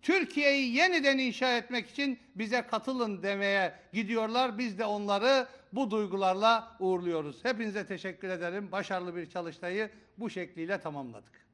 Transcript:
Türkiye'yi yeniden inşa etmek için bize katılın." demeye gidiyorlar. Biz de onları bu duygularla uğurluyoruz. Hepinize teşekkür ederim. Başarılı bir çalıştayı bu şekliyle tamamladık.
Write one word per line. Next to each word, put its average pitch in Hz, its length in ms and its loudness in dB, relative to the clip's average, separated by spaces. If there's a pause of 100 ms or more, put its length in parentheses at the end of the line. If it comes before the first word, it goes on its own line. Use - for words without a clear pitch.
Türkiye'yi 277 720 4
yeniden 285 420 4
inşa 254 400 2
etmek 240 320 -4
için 277 300 -2 (160)
bize 220 260 0
katılın." 226 640 -2
demeye 196 500 2 (200)
gidiyorlar. 226 640 0
Biz 220 200 -4
de 220 80 -2
onları 208 640 2 (260)
bu 226 180 0
duygularla 202 880 2
uğurluyoruz. 175 680 -2
Hepinize 214 400 -2
teşekkür 185 440 -8
ederim. 180 420 -4
Başarılı 180 440 -4
bir 165 140 -8
çalıştayı 180 600 -6 (280)
bu 220 120 -6
şekliyle 175 520 -6
tamamladık. 127 580 -10 (140)